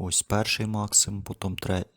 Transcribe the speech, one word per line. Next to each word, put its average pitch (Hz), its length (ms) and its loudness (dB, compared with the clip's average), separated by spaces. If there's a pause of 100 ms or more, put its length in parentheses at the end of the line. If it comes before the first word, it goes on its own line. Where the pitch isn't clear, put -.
Ось 90 220 0
перший 107 420 0
максимум, 104 580 0
потім - 320 -4
тре-, 92 300 0 (120)